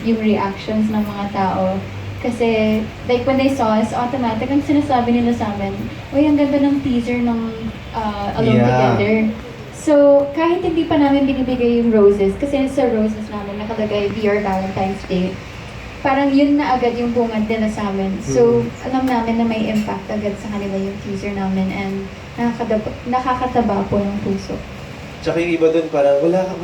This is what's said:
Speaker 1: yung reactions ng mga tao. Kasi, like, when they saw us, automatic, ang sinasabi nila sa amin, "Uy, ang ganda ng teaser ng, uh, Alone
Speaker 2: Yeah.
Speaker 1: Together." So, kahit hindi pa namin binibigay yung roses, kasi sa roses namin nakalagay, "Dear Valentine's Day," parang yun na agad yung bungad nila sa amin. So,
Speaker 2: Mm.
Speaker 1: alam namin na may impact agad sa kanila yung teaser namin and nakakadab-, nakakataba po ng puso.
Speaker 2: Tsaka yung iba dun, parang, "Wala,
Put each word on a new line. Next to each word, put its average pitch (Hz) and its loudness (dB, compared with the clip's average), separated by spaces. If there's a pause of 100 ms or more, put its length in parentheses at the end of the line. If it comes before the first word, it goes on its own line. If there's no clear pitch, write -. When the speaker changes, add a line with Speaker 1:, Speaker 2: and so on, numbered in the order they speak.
Speaker 1:
yung 220 0
reactions 214 0
ng 214 0
mga 202 -4
tao. 190 0 (400)
Kasi, 220 0 (240)
like, 240 0
when 269 2
they 269 4
saw 220 2
us, 226 -2
automatic, 240 -2
ang 285 2
sinasabi 262 2
nila 240 2
sa 226 -2
amin, 196 -4 (400)
"Uy, 294 4
ang 294 6
ganda 285 2
ng 277 2
teaser 240 0
ng, 233 0 (560)
uh, 202 -4
Alone 226 4
Speaker 2:
Yeah. - 4
Speaker 1:
Together." 220 2 (400)
So, 285 6
kahit 339 2
hindi 330 0
pa 311 2
namin 277 4
binibigay 247 2
yung 233 2
roses, 202 6
kasi 269 0
sa 262 0
roses 214 0
namin 208 -8
nakalagay, 208 -2
"Dear 208 0
Valentine's 190 -2
Day," 185 0 (720)
parang 277 2
yun 285 4
na 254 0
agad 240 0
yung 233 -2
bungad 226 0
nila 220 0
sa 214 -4
amin. 196 -2
So, 233 4
Speaker 2:
Mm. - -6
Speaker 1:
alam 262 0
namin 226 0
na 233 2
may 220 -2
impact 202 -2
agad 208 -2
sa 208 -8
kanila 202 -4
yung 196 -4
teaser 202 -6
namin 190 -2
and 196 -6 (320)
nakakadab-, 226 -2 (160)
nakakataba 247 0
po 214 -2
ng 202 -2
puso. 196 -4 (600)
Speaker 2:
Tsaka - -2
yung 170 0
iba 160 6
dun, 160 0
parang, 143 4
"Wala, 180 2 (160)